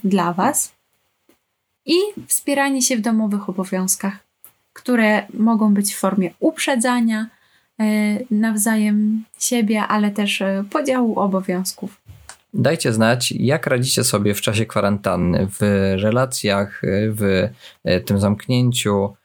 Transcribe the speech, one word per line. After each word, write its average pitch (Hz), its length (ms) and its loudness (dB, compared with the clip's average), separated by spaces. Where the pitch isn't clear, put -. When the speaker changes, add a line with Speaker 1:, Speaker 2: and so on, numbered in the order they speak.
Speaker 1:
dla 185 280 2
was. 196 420 0
I 302 100 2
wspieranie 277 560 0
się 254 140 0
w 220 40 -2
domowych 214 480 0
obowiązkach, 185 680 -4
które 220 600 2
mogą 214 400 2
być 202 200 0
w - 40 -10
formie 202 320 0
uprzedzania, 240 840 0
e, 220 40 0
nawzajem 214 920 2
siebie, 220 440 0
ale 208 280 2
też, 202 300 -2
e, 196 300 -2
podziału 254 480 0
obowiązków. 190 840 -2
Speaker 2:
Dajcie 131 380 0
znać, 113 400 2
jak 135 340 0
radzicie 131 380 0
sobie 104 300 0
w - 60 -8
czasie 110 260 0
kwarantanny, 98 840 0
w 98 320 2
relacjach, 107 840 0
e, - 40 0
w, 98 380 0
e, 90 160 0
tym 101 200 0
zamknięciu, 104 920 0